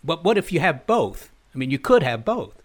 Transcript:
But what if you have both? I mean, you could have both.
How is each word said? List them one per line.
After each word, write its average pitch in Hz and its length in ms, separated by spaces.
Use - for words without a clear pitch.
But 160 220
what 208 140
if 208 140
you 170 60
have 151 300
both? 165 420
I 135 40
mean, 131 120
you 139 80
could - 240
have 120 220
both. 214 400